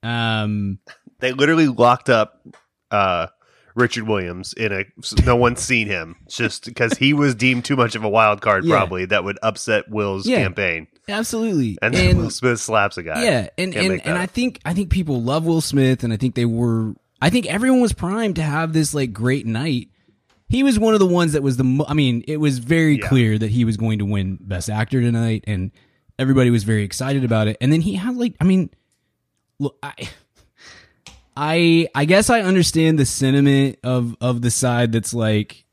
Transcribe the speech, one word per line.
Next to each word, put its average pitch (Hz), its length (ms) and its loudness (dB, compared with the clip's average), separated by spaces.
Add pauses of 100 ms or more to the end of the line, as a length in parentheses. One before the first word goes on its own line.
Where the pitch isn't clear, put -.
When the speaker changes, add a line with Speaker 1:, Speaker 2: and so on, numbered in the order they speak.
Speaker 1:
Um, 107 760 -4 (400)
Speaker 2:
They 127 120 0
literally 151 360 2
locked 120 420 2
up, 110 340 0 (460)
uh, 92 380 0 (480)
Richard 117 320 -2
Williams 92 460 -6
in 110 180 -4
a, 95 120 -6 (140)
s-, - 160 -10 (100)
no 123 120 4
one's 120 240 2
seen 117 260 0
him, 85 300 -8 (120)
just - 460 -6
'cause 117 240 0
he 139 160 4
was 143 220 2
deemed 123 280 2
too 143 120 -2
much 117 180 0
of 107 80 -6
a 110 60 -2
wild 107 340 2
card, 101 220 2
Speaker 1:
Yeah. 107 120 4
Speaker 2:
probably, 92 300 -2
that 95 180 0
would 98 180 -6
upset 104 460 -2
Will's 101 380 -4
Speaker 1:
Yeah. 233 160 0
Speaker 2:
campaign. 87 460 -4 (200)
Speaker 1:
Absolutely. 202 720 -4
Speaker 2:
And 120 140 0
then 185 160 4
Speaker 1:
And - 80 6
Speaker 2:
Will 110 120 -2
Smith 120 300 -2
slaps 104 380 0
a 87 40 -12
guy. 80 200 -6
Speaker 1:
Yeah, 139 340 0
and, 180 160 -6
Speaker 2:
Can't - 40 -8
Speaker 1:
and, 185 180 0
Speaker 2:
make - 120 -8
Speaker 1:
and 175 100 -2
Speaker 2:
that 180 40 -2
Speaker 1:
I 185 40 -2
Speaker 2:
up. 180 60 -8
Speaker 1:
think, 247 340 -4
I 165 100 -4
think 190 160 -2
people 151 320 -2
love 147 240 -2
Will 165 140 2
Smith, 131 440 0
and 117 80 -2
I 110 40 -2
think 123 180 -2
they 120 100 0
were, 113 500 0 (280)
I 151 80 4
think 226 160 0
everyone 254 340 2
was 226 120 2
primed 196 440 -4
to 165 60 -4
have 156 300 -2
this, 156 200 0
like, 135 200 -4
great 123 340 -2
night. 123 420 -4 (600)
He 262 160 0
was 254 140 2
one 220 160 4
of 208 60 4
the 190 60 6
ones 175 260 2
that 147 100 0
was 135 140 0
the 131 80 0
mo-, 135 240 0
I 147 60 -4
mean, 127 340 0
it 151 100 -4
was 143 200 0
very 151 400 2
Speaker 2:
Yeah. - 100 -6
Speaker 1:
clear 113 300 4
that 110 120 -2
he 120 140 2
was 113 140 0
going 110 220 -2
to 104 40 -2
win 98 360 -2
Best 95 280 -8
Actor 110 320 -2
tonight, 117 460 0
and 95 240 -4 (480)
everybody 131 320 4
was 113 140 2
very 107 180 0
excited 131 420 -4
about 110 240 2
it. 110 120 -4
And 131 120 2
then 160 80 4
he 196 140 -2
had, 226 220 -4
like, 240 240 -4
I - 40 0
mean, 185 240 4 (920)
look, 143 220 -6
I, 143 100 -12 (1400)
I, 165 580 2
I 143 100 0
guess 190 260 4
I 233 120 2
understand 160 560 2
the 131 80 4
sentiment 135 760 2
of, 123 380 -2
of 120 220 -2
the 120 80 2
side 120 420 0
that's 113 220 -4
like 107 580 -2